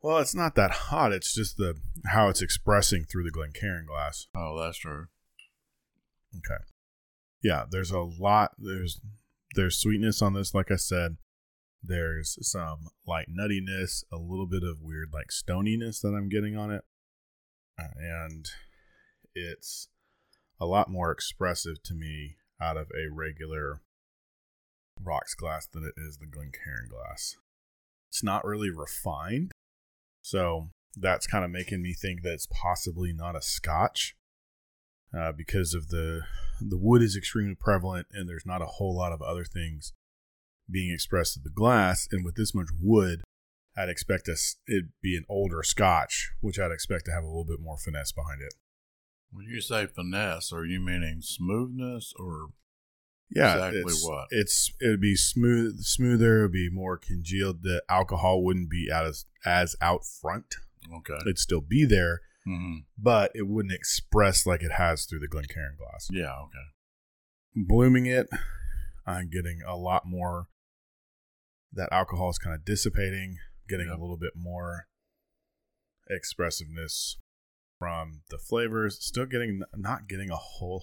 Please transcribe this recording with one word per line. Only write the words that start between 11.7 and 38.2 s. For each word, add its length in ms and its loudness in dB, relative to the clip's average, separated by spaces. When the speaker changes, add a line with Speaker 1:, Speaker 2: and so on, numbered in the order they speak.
Speaker 1:
There's 600 -4
some 460 -6
light 220 -2
nuttiness, 840 -2
a 60 -8
little 300 -6
bit 160 -2
of 180 -6
weird, 320 -10
like, 180 -8
stoniness 680 -2
that 80 0
I'm 200 -2
getting 280 -2
on 140 -6
it. 120 -6
Uh, 60 -10
and 480 -10
it's 540 -12
a 60 -2
lot 260 4
more 200 0
expressive 720 -4
to 100 -8
me 420 -10
out 140 -2
of 160 -6
a 220 -6
regular 680 -8
rocks 320 -4
glass 340 -8
than 180 -12
it 120 -10
is 200 -12
the 80 -18
Glencairn 640 -12
glass. 460 -12
It's 140 -4
not 220 0
really 240 0
refined, 840 -4
so 500 -2
that's 300 2
kinda 200 2
making 340 -4
me 120 -4
think 300 -6
that 100 -2
it's 180 -8
possibly 600 -2
not 240 -6
a 40 -6
Scotch, 760 0
uh, 140 0
because 420 -2
of 140 -4
the, 360 -2
the 180 -2
wood 240 8
is 140 4
extremely 400 -2
prevalent, 560 0
and 160 -8